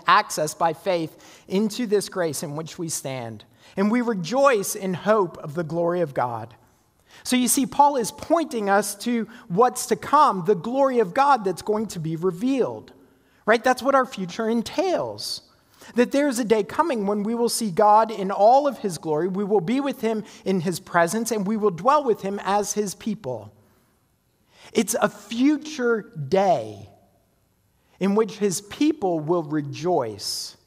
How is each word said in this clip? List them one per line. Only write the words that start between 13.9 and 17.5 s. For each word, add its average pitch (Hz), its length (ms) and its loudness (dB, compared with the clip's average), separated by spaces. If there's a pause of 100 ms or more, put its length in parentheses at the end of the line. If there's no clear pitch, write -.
our 262 100 4
future 196 420 -6
entails. 226 920 -2 (560)
That 240 160 4
there's 277 260 2
a 254 80 -2
day 214 160 2
coming 240 440 0
when 208 180 -2
we 226 100 -2
will 233 160 0